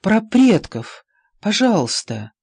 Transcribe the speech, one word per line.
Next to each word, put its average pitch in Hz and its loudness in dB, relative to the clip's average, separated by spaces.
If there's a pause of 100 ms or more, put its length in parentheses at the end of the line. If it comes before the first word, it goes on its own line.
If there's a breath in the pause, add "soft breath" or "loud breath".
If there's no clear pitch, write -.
про 220 0
предков, 220 0 (360)
пожалуйста", 165 -4 (100)